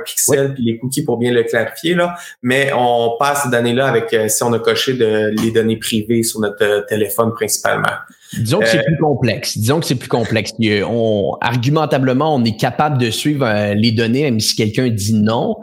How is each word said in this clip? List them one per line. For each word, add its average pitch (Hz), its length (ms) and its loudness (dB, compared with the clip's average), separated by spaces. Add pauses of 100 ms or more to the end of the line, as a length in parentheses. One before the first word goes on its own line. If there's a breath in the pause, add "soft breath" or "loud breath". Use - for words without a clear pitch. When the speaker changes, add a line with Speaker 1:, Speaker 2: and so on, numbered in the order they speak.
Speaker 1:
pixel 139 440 0
Speaker 2:
Ouais. - 40 -
Speaker 1:
puis 127 120 -4
les 113 140 0
cookies 131 260 -4
pour 117 140 -2
bien 120 120 0
le 117 140 2
clarifier, 120 500 -2
là. 175 220 0 (260 loud breath)
Mais 131 340 2
on 120 440 2
passe 143 240 0
ces 127 60 -2
données-là 120 360 2
avec, 135 260 0
euh, 110 140 2
si - 160 -2
on 120 100 0
a 113 60 0
coché 113 360 0
de, 107 460 0
les 113 120 0
données 113 240 2
privées 113 480 0
sur 110 160 -4
notre, 104 240 0
euh, 104 240 2
téléphone 110 460 0
principalement. 104 520 -2 (480 loud breath)
Speaker 2:
Disons 123 240 0
que 113 100 2
c'est 113 120 4
Speaker 1:
Euh, 113 40 0
Speaker 2:
plus 156 140 0
complexe. 123 580 0
Disons 117 240 2
que - 60 -6
c'est 143 80 0
plus - 160 -8
complexe. 113 480 -2
Il 110 120 2
y 101 100 2
a, 90 60 -2
on, 107 540 0
argumentablement, 135 960 2
on 120 100 2
est 110 160 -2
capable 147 380 0
de 120 120 0
suivre, 139 360 0
euh, 104 260 0
les 107 180 2
données, 117 340 2
même 120 140 0
si - 160 -2
quelqu'un 120 360 0
dit 107 240 0
non, 117 480 0